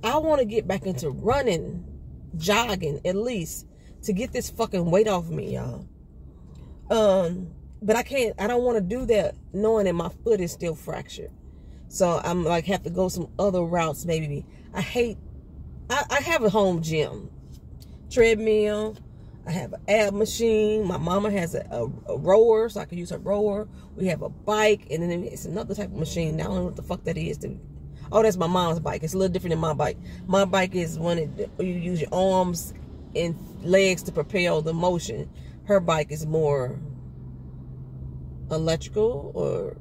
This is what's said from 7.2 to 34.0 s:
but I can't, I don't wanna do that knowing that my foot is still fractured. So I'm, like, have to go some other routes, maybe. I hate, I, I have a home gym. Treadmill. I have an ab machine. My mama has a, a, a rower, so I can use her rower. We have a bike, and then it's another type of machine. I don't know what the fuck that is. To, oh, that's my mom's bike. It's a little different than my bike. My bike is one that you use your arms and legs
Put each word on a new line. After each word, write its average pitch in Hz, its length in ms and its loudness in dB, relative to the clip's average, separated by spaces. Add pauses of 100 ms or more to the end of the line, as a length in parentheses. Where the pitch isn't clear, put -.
but 214 140 4
I 247 60 2
can't, 247 360 0
I 196 80 0
don't 240 160 4
wanna 233 200 2
do 233 240 -2
that 208 280 4 (180)
knowing 214 340 4
that 175 80 2
my 170 160 -2 (120)
foot 214 180 2
is 170 120 -2
still 165 220 -4
fractured. - 560 -10 (580)
So 175 340 2
I'm, 175 220 -2
like, 170 220 0
have 185 180 0
to 165 60 -6
go 180 180 0
some 175 200 -6 (100)
other 185 240 2
routes, 165 420 -2
maybe. 156 400 -2 (300)
I 190 80 -2
hate, 233 340 0 (720)
I, 262 220 2
I 277 100 2
have 277 240 2
a 208 60 6
home 185 320 4
gym. 160 480 -2 (800)
Treadmill. 214 840 4 (500)
I 170 60 -4
have 170 200 -4
an - 160 -10
ab 208 240 4
machine. 214 760 2
My 175 120 0
mama 190 320 2
has 185 240 0
a, - 160 -4
a, - 420 -6
a 107 60 -2
rower, 220 500 6
so 202 120 -8
I - 40 -6
can 175 140 -8
use 175 100 -6
her 175 100 -6
rower. 208 480 0 (300)
We 190 100 0
have 165 140 0
a - 80 -6
bike, 208 640 2
and 160 120 -2
then 175 220 -2
it's - 220 -10
another 208 280 -6
type 202 120 -6
of 180 100 -10
machine. 160 440 -2
I 151 40 -2
don't 190 120 -2
know 180 80 0
what 175 120 -6
the - 60 -10
fuck - 220 -8
that - 120 -2
is. 82 220 -4
To, - 180 -8 (560)
oh, 220 100 6
that's 214 140 6
my 175 100 0
mom's 170 340 2
bike. 151 220 -4
It's 160 120 -4
a 190 40 0
little 190 140 4
different 180 200 -2
than 160 60 0
my 160 140 0
bike. 143 240 0 (300)
My 196 180 4
bike 185 300 0
is 160 240 -2
one 170 180 0 (200)
that 202 220 -4
you 185 140 -2
use 175 300 -2
your - 100 -4
arms 185 600 2 (420)
and 170 180 0 (280)
legs 185 420 4